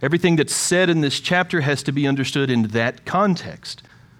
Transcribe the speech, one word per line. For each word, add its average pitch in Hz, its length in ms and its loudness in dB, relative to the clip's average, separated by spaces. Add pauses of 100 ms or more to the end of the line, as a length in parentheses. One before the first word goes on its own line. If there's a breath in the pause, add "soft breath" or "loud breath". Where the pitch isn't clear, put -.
Everything 165 340 2
that's 151 200 0
said 180 340 2
in 165 120 2
this 143 180 -2
chapter 180 420 0
has 139 220 0
to 139 80 -4
be 139 160 0
understood 139 420 0
in 117 200 0
that 117 360 -2
context. - 760 -2 (360 soft breath)